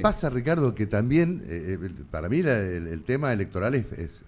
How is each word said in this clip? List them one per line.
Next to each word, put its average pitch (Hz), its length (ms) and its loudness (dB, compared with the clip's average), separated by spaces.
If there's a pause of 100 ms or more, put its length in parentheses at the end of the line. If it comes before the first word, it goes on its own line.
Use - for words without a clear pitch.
pasa, 208 300 2
Ricardo? 127 440 2
Que 104 140 0
también, 147 580 2
eh, 85 340 -4
el, 90 140 -8 (160)
para 80 180 -4
mí 151 140 2
la, 135 160 4
el, 90 300 -2
el 82 160 -6
tema 135 280 0
electoral 98 440 0
es, 117 160 -2
es, - 360 -10